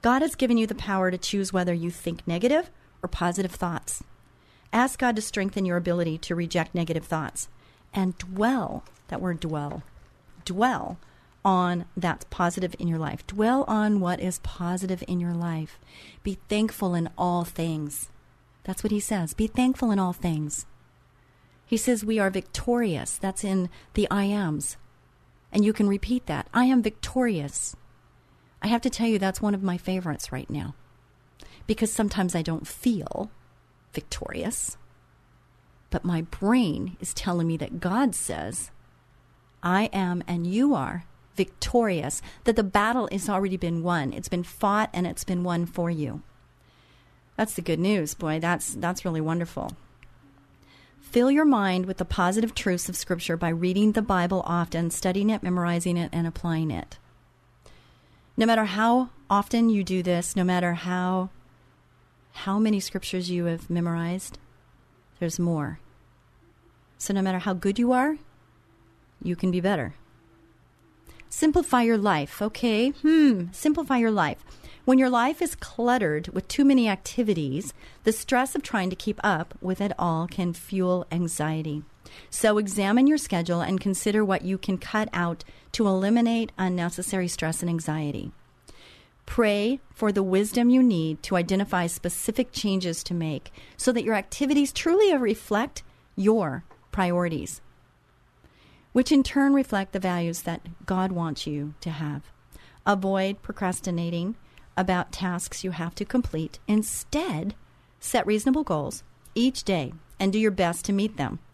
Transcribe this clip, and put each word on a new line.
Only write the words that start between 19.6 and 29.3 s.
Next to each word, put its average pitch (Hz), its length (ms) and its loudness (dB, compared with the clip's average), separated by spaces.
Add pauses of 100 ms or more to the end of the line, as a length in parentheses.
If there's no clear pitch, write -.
in 202 80 2
all 185 160 0
things. 151 540 -4 (1000)
He 233 120 0
says 214 280 0
we 220 140 0
are 196 100 4
victorious. 190 880 -2
That's 190 260 -4
in 190 260 0 (260)
the 208 160 2
I 202 140 2
ams. 185 520 -2 (720)
And 208 140 4
you 214 80 4
can 208 160 2
repeat 214 380 -2
that. 143 260 -4
"I 247 120 6
am 254 180 6
victorious." 208 920 -2 (840)
I 214 60 -2
have 233 140 2
to 262 100 0
tell 233 160 0
you, 220 100 4
that's 190 240 0